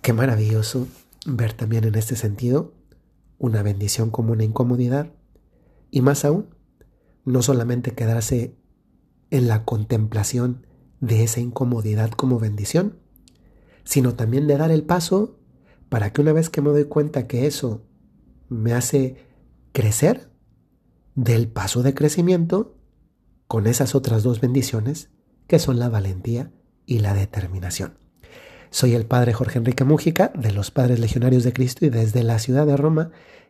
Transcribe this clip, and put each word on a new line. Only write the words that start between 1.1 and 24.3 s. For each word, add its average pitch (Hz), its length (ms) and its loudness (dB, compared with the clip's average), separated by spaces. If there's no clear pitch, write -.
ver 117 260 -2
también 110 320 -2
en 110 100 0
este 113 220 -2
sentido 123 580 -2
una 110 260 -2
bendición 104 480 -2
como 113 220 -2
una 110 120 0
incomodidad, 123 680 -2
y 135 120 0
más 143 220 2
aún, 160 300 0
no 127 180 2
solamente 123 500 0
quedarse 117 640 -2
en 123 180 2
la 110 160 0
contemplación 113 1000 -2
de 113 240 2
esa 113 160 -2
incomodidad 113 720 -2
como 123 280 0
bendición, 110 600 -2
sino 123 300 2
también 120 320 0
de 143 120 4
dar 160 120 2
el 160 140 2
paso 180 540 -2
para 107 240 -2
que - 80 0
una 151 120 4
vez 165 180 2
que - 100 -2
me 147 100 2
doy 147 140 4
cuenta 147 420 -2
que 123 200 -2
eso 123 400 -6
me 117 260 -2
hace 127 420 -2
crecer, 113 580 0
dé 120 200 2
el 113 140 2
paso 113 340 -4
de 135 120 2
crecimiento 170 840 0
con 113 180 0
esas 123 280 0
otras 113 280 2
dos 117 180 0